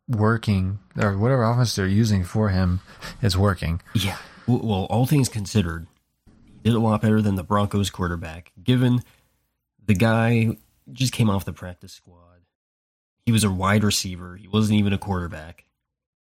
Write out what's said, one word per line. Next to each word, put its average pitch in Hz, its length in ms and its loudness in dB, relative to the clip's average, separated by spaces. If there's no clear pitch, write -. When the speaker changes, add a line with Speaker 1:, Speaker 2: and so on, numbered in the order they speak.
Speaker 1:
working, 104 720 0
or 101 180 0
whatever 123 260 2
offense 120 320 2
they're 98 120 0
using 104 360 2
for 107 260 0
him 92 300 2
is 92 160 0
working. 87 440 0
Speaker 2:
Yeah. 95 240 -4
W-, 117 180 0
well, 95 200 -2
all 117 200 0
things 135 240 2
considered, 85 560 -2
he - 180 -20
did 113 100 2
a 110 60 0
lot 110 220 0
better 110 200 2
than 101 140 0
the 90 80 -4
Broncos 101 460 0
quarterback, 85 640 -8
given 123 400 2
the 107 80 2
guy 113 640 2
just 131 200 -4
came 110 180 2
off 98 160 0
the 90 80 -8
practice 90 400 -16
squad. 87 460 -20
He 120 80 4
was 107 100 4
a 101 80 2
wide 95 320 2
receiver. 92 540 -4
He 107 100 -20
wasn't 107 320 2
even 101 140 2
a 95 40 0
quarterback. 87 680 -8